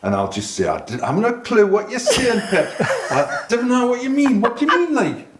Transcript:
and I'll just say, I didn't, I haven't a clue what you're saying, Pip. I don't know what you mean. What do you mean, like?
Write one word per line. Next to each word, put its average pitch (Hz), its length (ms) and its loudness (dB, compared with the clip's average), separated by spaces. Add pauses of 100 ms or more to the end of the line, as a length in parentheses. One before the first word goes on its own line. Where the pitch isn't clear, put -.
and 101 120 0
I'll 98 160 0
just - 240 -6
say, - 120 0
I 80 120 -2
didn't, 123 240 -10
I - 40 -4
haven't 165 180 0
a 240 160 0
clue 214 260 4
what 208 220 0
you're 240 100 -6
saying, 247 500 2
Pip. 185 300 0
I - 720 -2
don't 240 180 0
know 247 200 2
what 247 160 0
you 269 60 -4
mean. 269 320 2
What 233 160 0
do 294 80 -2
you 349 200 2
mean, 320 100 -2
like? 160 320 -2 (120)